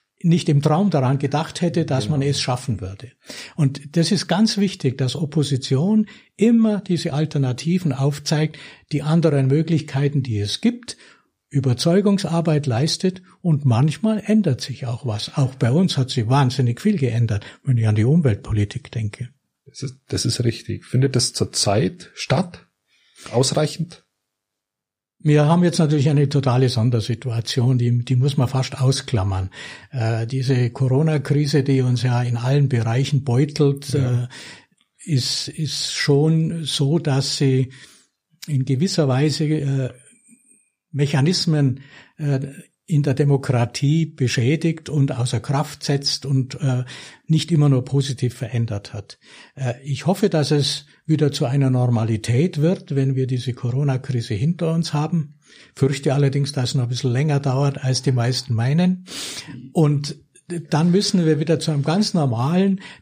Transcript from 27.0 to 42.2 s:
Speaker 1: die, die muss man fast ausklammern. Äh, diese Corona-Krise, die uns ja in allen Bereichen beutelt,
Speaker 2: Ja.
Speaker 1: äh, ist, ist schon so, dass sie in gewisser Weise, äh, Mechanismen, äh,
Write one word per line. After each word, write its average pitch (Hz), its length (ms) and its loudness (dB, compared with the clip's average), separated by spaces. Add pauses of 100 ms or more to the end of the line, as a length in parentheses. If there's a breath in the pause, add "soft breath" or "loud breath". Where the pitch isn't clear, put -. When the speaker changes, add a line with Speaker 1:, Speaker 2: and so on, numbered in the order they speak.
Speaker 1:
die, 120 280 2
die 131 100 0
muss 139 220 2
man 156 100 2
fast - 320 -4
ausklammern. 98 680 0 (420 loud breath)
Äh, 117 340 -2
diese 123 440 0
Corona-Krise, 143 920 2
die 135 180 2
uns 123 220 0
ja 123 200 2
in 120 140 -2
allen 135 320 2
Bereichen 123 560 0
beutelt, 139 640 0
Speaker 2:
Ja. 123 340 0
Speaker 1:
äh, 123 40 -8 (760 loud breath)
ist, - 460 -2
ist - 420 -6
schon 160 720 2
so, 143 360 0
dass 139 360 -2
sie 131 340 2 (800 loud breath)
in 139 160 0
gewisser 139 460 0
Weise, 143 340 0
äh, 139 460 -2 (1040)
Mechanismen, 147 880 0 (360 loud breath)
äh, 143 220 -2 (500)